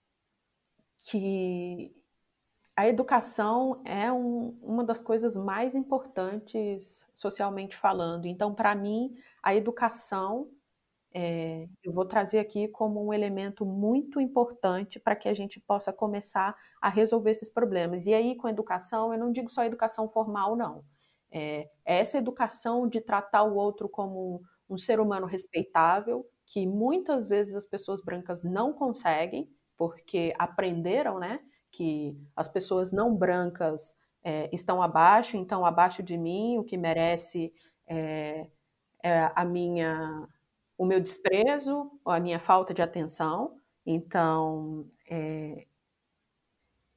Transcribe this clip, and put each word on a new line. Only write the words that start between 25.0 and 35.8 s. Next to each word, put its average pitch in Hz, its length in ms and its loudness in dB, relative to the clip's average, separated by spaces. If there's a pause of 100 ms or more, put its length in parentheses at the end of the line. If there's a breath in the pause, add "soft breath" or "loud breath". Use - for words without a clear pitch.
respeitável, 185 1000 2 (180)
que 196 200 -2
muitas 254 640 0
vezes 202 280 0
as 202 100 -8
pessoas 190 360 -6
brancas 180 420 -8
não 202 300 0
conseguem, 185 760 -2 (280)
porque 170 600 -2
aprenderam, 185 840 0
né, 208 200 -6 (320 soft breath)
que 151 460 -4 (180)
as 151 120 -2
pessoas 185 440 -2
não 220 240 2
brancas, 175 800 0 (280)
é, 156 300 -4
estão 175 280 0
abaixo, 180 540 6
então 185 300 0
abaixo 175 380 4